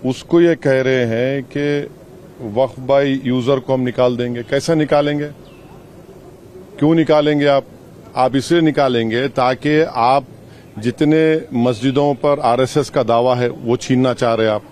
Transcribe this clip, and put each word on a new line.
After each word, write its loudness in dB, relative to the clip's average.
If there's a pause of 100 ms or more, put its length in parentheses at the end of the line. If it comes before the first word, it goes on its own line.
उसको 0
ये 4
कह 0
रहे 0
हैं -4 (100)
कि -4 (540)
वक्फ -4 (100)
by 2
यूजर 0
को -2
हम 0
निकाल 0
देंगे। -4
कैसे -2
निकालेंगे? 0 (1500)
क्यों 2
निकालेंगे 2
आप? 2 (520)
आप 0
इसलिए 0
निकालेंगे 0
ताकि 0 (140)
आप 2 (540)
जितने 2 (120)
मस्जिदों 0
पर 0
आरएसएस 0
का 0
दावा 2
है, -2
वो -2
छीनना 0
चाह 0
रहे 0
हैं 0
आप। -6